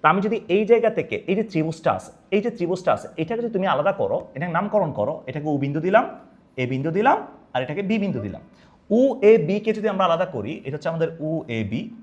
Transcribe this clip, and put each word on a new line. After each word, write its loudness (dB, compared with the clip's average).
তা -2
আমি 2
যদি 0
এই 4
জায়গা 6
থেকে -4
এই 2
যে -2
ত্রিভুজটা -2
আছে, -12
এই 2
যে 0
ত্রিভুজটা -2
আছে, -12
এটাকে -4
যদি -6
তুমি 0
আলাদা 0
করো, 0
এটাকে -6
নামকরণ 0
করো, 0
এটাকে -6
ও 2
বিন্দু -2
দিলাম, 4
এ 2
বিন্দু -2
দিলাম, 4
আর 0
এটাকে -6
বি 2
বিন্দু -2
দিলাম। -10
ও 4
এ 10
বি 0
কে 0
যদি -4
আমরা 0
আলাদা 2
করি, -4
এটা -6
হচ্ছে -4
আমাদের 0
ও -4
এ -2
বি -2